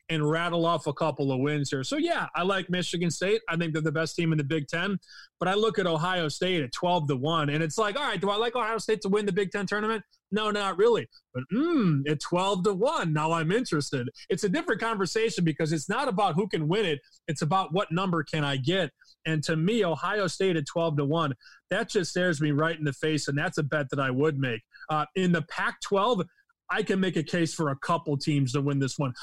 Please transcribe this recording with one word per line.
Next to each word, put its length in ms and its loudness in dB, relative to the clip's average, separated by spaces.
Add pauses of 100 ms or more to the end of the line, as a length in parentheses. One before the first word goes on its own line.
and 200 0
rattle 380 0
off 180 2
a 80 -2
couple 380 0
of 80 0
wins 320 0
here. 120 -2
So, 140 -4
yeah, 380 0
I 80 0
like 260 0
Michigan 400 -2
State. 400 0
I 80 -2
think 160 0
they're 80 -2
the 100 0
best 240 -2
team 160 2
in 60 4
the 60 0
Big 240 -2
Ten. 320 -2 (400)
But 100 0
I 60 2
look 240 2
at 80 2
Ohio 400 0
State 360 0
at 80 -8
twelve 360 0
to 80 0
one, 340 0
and 140 0
it's 140 -4
like, 180 2
all 80 -4
right, 160 -2
do 120 0
I 60 -2
like 180 0
Ohio 240 0
State 220 0
to 80 -2
win 180 2
the 40 0
Big 200 0
Ten 160 -2
tournament? 360 -2 (280)
No, 200 0
not 260 0
really. 300 4 (260)
But, 180 -6
mm, 560 2
at 120 0
twelve 460 0
to 80 2
one, 400 0
now 180 0
I'm 200 0
interested. 560 0 (220)
It's 140 -2
a 60 2
different 300 0
conversation 640 0
because 280 0
it's 180 -2
not 180 0
about 280 2
who 120 2
can 200 -2
win 180 2
it. 140 0 (280)
It's 140 -6
about 320 2
what 180 0
number 320 0
can 200 -2
I 140 0
get. 340 0 (340)
And 200 0
to 100 0
me, 280 2
Ohio 440 0
State 280 2
at 120 -2
twelve 300 0
to 80 2
one, 280 0 (380)
that 180 -2
just 220 0
stares 300 0
me 100 2
right 260 2
in 60 -6
the 100 0
face, 340 -2
and 80 0
that's 220 -2
a 60 2
bet 260 -2
that 100 -2
I 120 0
would 260 2
make. 240 -2 (260)
Uh, 180 0 (100)
in 160 4
the 120 4
Pac-twelve, 800 0 (460)
I 140 -2
can 180 0
make 160 0
a 80 0
case 300 0
for 160 -2
a 80 -2
couple 400 0
teams 360 2
to 80 2
win 180 2
this 180 0
one. 260 -2